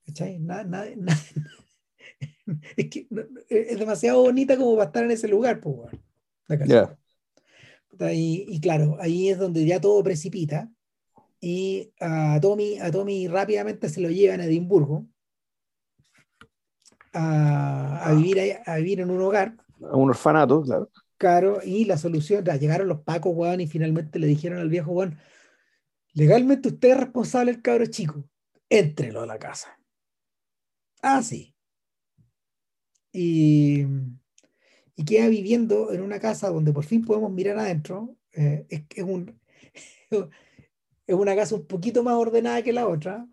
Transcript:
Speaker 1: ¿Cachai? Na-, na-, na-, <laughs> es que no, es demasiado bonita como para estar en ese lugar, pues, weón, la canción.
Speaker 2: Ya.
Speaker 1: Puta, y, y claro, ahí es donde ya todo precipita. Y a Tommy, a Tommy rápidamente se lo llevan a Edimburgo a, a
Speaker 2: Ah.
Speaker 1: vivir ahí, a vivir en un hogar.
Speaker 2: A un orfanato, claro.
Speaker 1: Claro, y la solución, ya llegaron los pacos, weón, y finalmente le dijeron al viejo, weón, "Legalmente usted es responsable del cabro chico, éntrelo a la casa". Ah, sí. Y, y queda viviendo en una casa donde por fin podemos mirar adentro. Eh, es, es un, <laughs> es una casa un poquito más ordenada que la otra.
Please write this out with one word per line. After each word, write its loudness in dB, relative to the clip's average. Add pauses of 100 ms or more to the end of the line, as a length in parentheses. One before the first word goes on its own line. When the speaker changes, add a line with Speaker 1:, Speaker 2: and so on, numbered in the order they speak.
Speaker 1:
¿Cachai? -10
Na-, -8
na-, -10 (120)
na-, 0 (1300)
<laughs> -10
es -4
que -12
no, -8 (280)
es -2
demasiado 2
bonita 4
como 2
para 2
estar -2
en 0
ese -2
lugar, 2
pues, -6
weón, -18 (440)
la -2
canción. 6
Speaker 2:
Ya. -20 (880)
Speaker 1:
Puta, -6
y, -2
y -8
claro, 0
ahí 0
es 0
donde 0
ya 2
todo 4
precipita. -4 (680)
Y -6
a 0
Tommy, 0
a -4
Tommy -4
rápidamente -2
se -8
lo -2
llevan 2
a -6
Edimburgo 2 (2000)
a, 0
a -2
Speaker 2:
Ah. 6
Speaker 1:
vivir 4
ahí, 0 (120)
a -6
vivir -2
en -4
un -2
hogar. 0 (260)
Speaker 2:
A -6
un 4
orfanato, 4
claro. -2 (280)
Speaker 1:
Claro, 4
y 0
la 0
solución, -2
ya 0
llegaron 0
los -4
pacos, -2
weón, -2
y -4
finalmente -2
le 2
dijeron 0
al -4
viejo, -2
weón, -2 (960)
"Legalmente 4
usted 4
es 6
responsable -2
del -10
cabro 2
chico, -8 (440)
éntrelo 2
a -6
la -12
casa". -14 (1200)
Ah, 2
sí. -10 (1600)
Y, 4 (1120)
y -6
queda 4
viviendo 2
en -4
una -8
casa -4
donde 0
por -2
fin 0
podemos -2
mirar -2
adentro. -6 (160)
Eh, -2
es, -10
es -10
un, -8 (720)
<laughs> -4 (760)
es 0
una 2
casa 0
un -10
poquito -2
más 0
ordenada 0
que -2
la -2
otra. -6